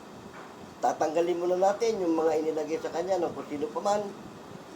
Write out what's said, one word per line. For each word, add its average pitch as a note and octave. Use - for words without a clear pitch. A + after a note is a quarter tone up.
Tatanggalin E3
muna F3+
natin G3+
yung E3
mga D#3
inilagay D#3
sa D#3
kanya F3+
ng D#3+
kung B2+
sino D3
pa E3
man, G#3